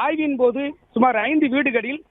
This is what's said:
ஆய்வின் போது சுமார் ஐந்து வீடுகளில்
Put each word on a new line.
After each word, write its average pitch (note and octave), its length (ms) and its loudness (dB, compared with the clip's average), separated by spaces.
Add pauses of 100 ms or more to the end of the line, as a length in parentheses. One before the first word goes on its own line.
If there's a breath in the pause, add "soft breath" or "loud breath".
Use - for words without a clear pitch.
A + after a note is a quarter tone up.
ஆய்வின் D4+ 380 -2
போது B3 200 2 (320)
சுமார் A#3+ 240 2 (100)
ஐந்து D4+ 260 2
வீடுகளில் C4 460 -2 (100)